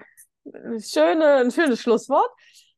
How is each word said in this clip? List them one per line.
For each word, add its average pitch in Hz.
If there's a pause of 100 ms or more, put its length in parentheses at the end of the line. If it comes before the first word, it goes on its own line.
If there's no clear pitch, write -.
(540)
eine 226
schöne, 311
ein 247
schönes 277
Schlusswort. 285 (480)